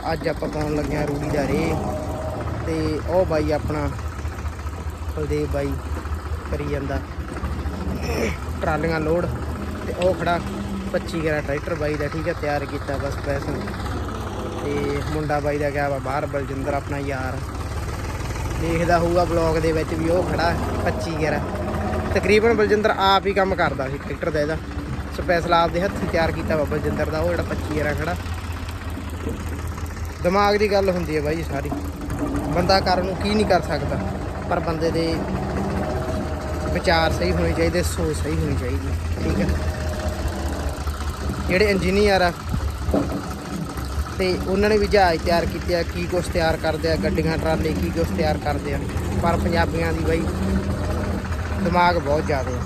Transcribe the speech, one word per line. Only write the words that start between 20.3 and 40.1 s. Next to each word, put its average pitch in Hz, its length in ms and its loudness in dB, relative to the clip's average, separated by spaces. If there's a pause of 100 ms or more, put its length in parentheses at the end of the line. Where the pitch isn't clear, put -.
ਖੜਾ 160 220 2 (320)
ਪੱਚੀ 165 360 -2
ਗੇਰਾ, 147 200 0 (760)
ਤਕਰੀਬਨ 208 400 6
ਬਲਜਿੰਦਰ 208 360 4
ਆਪ 190 360 4
ਹੀ 202 60 2
ਕੰਮ 190 220 2
ਕਰਦਾ 143 340 0
ਸੀ 143 100 -4
ਟਰੈਕਟਰ - 320 -4
ਦਾ 151 100 2
ਇਹਦਾ, 151 160 0 (600)
ਸਪੈਸ਼ਲ 170 380 2
ਆਪ 170 160 6
ਦੇ 165 100 0
ਹੱਥੀਂ 190 280 0
ਤਿਆਰ 165 240 2
ਕੀਤਾ 160 240 0
ਵਾ 151 80 2
ਬਲਜਿੰਦਰ 147 460 0
ਦਾ। 156 80 0
ਉਹ 165 100 2
ਜਿਹੜਾ 165 140 0
ਪੱਚੀ 156 320 -4
ਗੇਰਾ 147 200 0
ਖੜਾ, 156 200 -2 (2000)
ਦਿਮਾਗ 202 340 4
ਦੀ 208 160 2
ਗੱਲ 196 180 4
ਹੁੰਦੀ 165 260 0
ਹੈ 151 40 0
ਬਾਈ 147 160 0
ਜੀ 165 60 -2
ਸਾਰੀ, 143 280 -4 (840)
ਬੰਦਾ 180 260 4
ਕਰਨ 185 260 2
ਨੂੰ 190 100 -2
ਕੀ 196 180 0
ਨਹੀਂ 214 120 4
ਕਰ 185 160 4
ਸਕਦਾ, 143 360 -2 (520)
ਪਰ 175 100 0
ਬੰਦੇ 165 300 0
ਦੇ 165 240 2 (1600)
ਵਿਚਾਰ 165 400 4
ਸਹੀ 175 200 2
ਹੋਣੇ 170 200 2
ਚਾਹੀਦੇ, 165 320 2
ਸੋਚ 160 320 0
ਸਹੀ 160 200 0
ਹੋਣੀ 156 200 2
ਚਾਹੀਦੀ, - 320 -2 (360)
ਠੀਕ 160 160 2
ਹੈ। - 80 2 (2000)